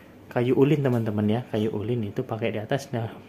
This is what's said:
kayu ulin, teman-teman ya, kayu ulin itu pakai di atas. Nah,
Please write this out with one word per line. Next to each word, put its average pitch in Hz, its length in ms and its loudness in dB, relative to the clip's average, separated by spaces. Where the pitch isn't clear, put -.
kayu 123 240 2
ulin, 143 300 4
teman-teman 113 420 2
ya, 110 240 2
kayu 110 240 0
ulin 107 320 -2
itu 101 160 -4
pakai 113 320 -4
di 110 80 -4
atas. 135 320 -4
Nah, 113 160 -4